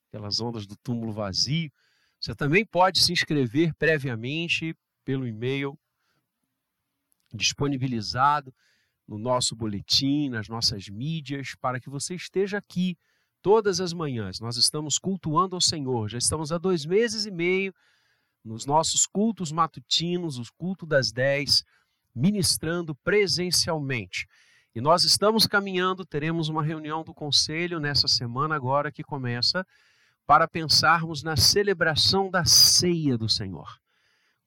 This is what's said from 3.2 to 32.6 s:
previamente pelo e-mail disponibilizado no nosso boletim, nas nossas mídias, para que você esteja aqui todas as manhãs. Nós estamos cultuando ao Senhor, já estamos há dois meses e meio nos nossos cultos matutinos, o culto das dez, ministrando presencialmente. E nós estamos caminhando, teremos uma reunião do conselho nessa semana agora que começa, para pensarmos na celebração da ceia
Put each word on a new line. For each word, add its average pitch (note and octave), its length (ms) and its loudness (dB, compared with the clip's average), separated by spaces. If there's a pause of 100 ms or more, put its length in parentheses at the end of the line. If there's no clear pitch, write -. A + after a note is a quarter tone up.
previamente D3+ 1000 -2 (300)
pelo C3 220 -2
e-mail C3+ 520 -4 (1500)
disponibilizado C3 1200 -2 (540)
no G#2+ 120 -10
nosso B2 360 0
boletim, C3 760 0
nas A2+ 180 -6
nossas A2+ 400 -4
mídias, C#3 720 -8
para B2+ 180 -2
que B2+ 120 -16
você C#3+ 240 -8
esteja F#3+ 420 -2
aqui F3+ 400 -2 (460)
todas G3 400 4
as F3 100 -4
manhãs. B2 480 -6
Nós A#2+ 160 -6
estamos D3+ 420 0
cultuando F3+ 560 0
ao F3 60 -4
Senhor, B2+ 480 0
já A2 80 -8
estamos D#3 340 -2
há E3 60 -2
dois E3+ 300 0
meses G#3+ 400 0
e G#3+ 40 -8
meio F#3 420 0 (680)
nos A2+ 220 -12
nossos D3+ 420 2
cultos F#3+ 460 -2
matutinos, E3 840 -2
o A#2+ 60 -6 (120)
culto F3+ 300 -6
das C3 260 2
dez, C#3 500 2 (520)
ministrando E3+ 800 0 (100)
presencialmente. D#3+ 1200 0 (480)
E A2+ 60 -6
nós E3 240 6
estamos G3+ 420 4
caminhando, F#3 600 0
teremos D#3+ 420 -2
uma D#3 140 -2
reunião D#3 420 -4
do E3+ 80 -16
conselho D#3+ 680 -2
nessa C#3+ 300 0
semana C3 480 -2
agora C#3+ 340 0
que D3+ 140 -12
começa, B2+ 600 -4 (640)
para D#3 200 6
pensarmos D#3+ 760 2
na D#3+ 140 -2
celebração G3 920 4
da F3+ 160 0
ceia D#3+ 720 6